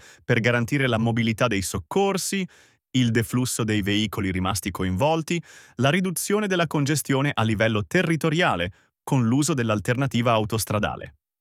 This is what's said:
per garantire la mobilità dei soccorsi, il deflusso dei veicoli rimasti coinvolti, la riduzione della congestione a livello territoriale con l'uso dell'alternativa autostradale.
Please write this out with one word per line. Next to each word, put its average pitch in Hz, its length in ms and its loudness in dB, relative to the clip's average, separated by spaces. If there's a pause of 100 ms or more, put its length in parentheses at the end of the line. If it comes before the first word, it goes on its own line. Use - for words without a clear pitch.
(240)
per 120 160 2
garantire 120 480 0
la 117 100 2
mobilità 113 500 0
dei 101 140 0
soccorsi, 190 840 -2 (460)
il 123 200 2
deflusso 120 520 -2
dei 107 180 0
veicoli 101 500 -2
rimasti 92 400 -2
coinvolti, 147 680 -2 (340)
la 127 140 2
riduzione 190 580 -2
della 180 200 2
congestione 143 680 0
a 110 100 0
livello 110 420 2
territoriale 156 880 0 (300)
con 127 220 2
l'uso 139 280 2
dell'alternativa 120 760 0
autostradale. 104 840 -2 (260)